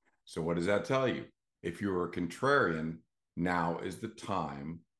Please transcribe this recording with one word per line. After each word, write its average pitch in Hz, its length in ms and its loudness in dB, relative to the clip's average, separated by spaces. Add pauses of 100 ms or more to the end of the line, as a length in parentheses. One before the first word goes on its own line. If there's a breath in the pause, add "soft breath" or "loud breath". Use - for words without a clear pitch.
(260)
So - 160 -6
what 85 160 2
does 85 80 2
that 101 180 4
tell 131 240 2
you? 71 160 -2 (380)
If 87 180 -4
you're 92 240 2
a 85 80 -2
contrarian, 85 840 2 (400)
now 85 440 2
is 92 180 -6
the 110 100 -6
time 80 720 -6 (180)